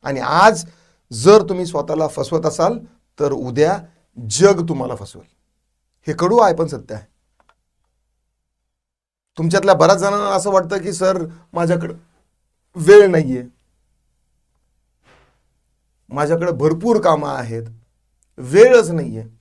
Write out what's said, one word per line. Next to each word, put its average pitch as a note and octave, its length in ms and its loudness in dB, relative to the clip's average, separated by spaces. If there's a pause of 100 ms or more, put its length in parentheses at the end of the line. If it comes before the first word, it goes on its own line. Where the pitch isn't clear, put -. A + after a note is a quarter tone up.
आणि C3 160 -8
आज E3 460 2 (480)
जर E3+ 360 4
तुम्ही F3+ 160 -6
स्वतःला D#3 420 -4
फसवत C#3+ 380 -6
असाल, F#3 340 -2 (400)
तर C#3+ 120 -2
उद्या C#3+ 520 -2 (460)
जग E3+ 400 2
तुम्हाला B2+ 260 -8
फसवेल. - 300 -20 (840)
हे D#3 120 -4
कडू F#3 180 0
आहे, G3 180 2
पण E3 120 -4
सत्य A#2+ 280 -14
आहे. A2 100 -18 (2250)
तुमच्यातल्या F#3 380 2
बऱ्याच E3 220 4
जणांना G3+ 380 -2
असं F#3+ 160 -4
वाटतं F#3+ 300 -2
की, F3+ 120 -8
"सर, F3+ 320 -2 (280)
माझ्याकडं E3+ 400 -4 (800)
वेळ G3 340 8
नाहीये, C3 340 -2 (2750)
माझ्याकडे D#3+ 420 -2
भरपूर E3 500 -2
कामं D3+ 280 0
आहेत, A#2 340 -10 (720)
वेळच F#3+ 520 4
नाहीये." A#2 340 -6 (180)